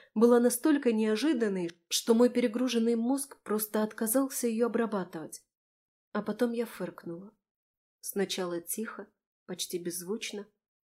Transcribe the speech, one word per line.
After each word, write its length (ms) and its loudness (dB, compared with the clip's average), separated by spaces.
была 260 6
настолько 520 4
неожиданной, 800 0
что 260 2
мой 160 6
перегруженный 640 2
мозг 480 -2
просто 400 -2
отказался 640 0
ее 200 2
обрабатывать. 760 -4
А 100 -2
потом 300 0
я 120 -2
фыркнула. 680 -10
Сначала 600 -4
тихо, 480 -8
почти 320 -8
беззвучно, 680 -8